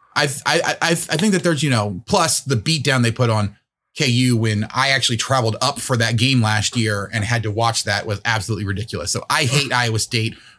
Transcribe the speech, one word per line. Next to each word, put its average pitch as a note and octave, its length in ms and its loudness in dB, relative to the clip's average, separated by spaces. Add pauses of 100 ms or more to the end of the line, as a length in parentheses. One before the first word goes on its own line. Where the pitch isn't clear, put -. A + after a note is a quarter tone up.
(140)
I, D3 140 2 (180)
I, D3+ 360 0
I, E3 100 2
I F3 40 2
think E3+ 360 0
that F#3 100 2
there's, D#3 220 0
you D3+ 60 2
know, G#2 360 -2
plus E3+ 360 2
the C3+ 140 -2
beatdown C3+ 460 0
they A#2 120 2
put A#2+ 160 2
on G#2 260 0 (400)
K D3 120 2
U B2 280 2
when A2 380 0
I C3+ 160 2
actually B2+ 260 0
traveled A2+ 460 0
up C3 180 0
for - 160 0
that A#2 220 2
game B2+ 240 4
last G#2+ 340 0
year G#2+ 380 -2
and A2 100 -2
had A2+ 200 0
to A2 80 -4
watch A2+ 340 0
that G2+ 200 -2
was G#2 200 -4
absolutely A2 400 -2
ridiculous. F#2+ 440 -6
So - 200 -4
I D3 160 2
hate C3+ 260 0
Iowa A#2+ 280 2
State A2+ 360 -4 (240)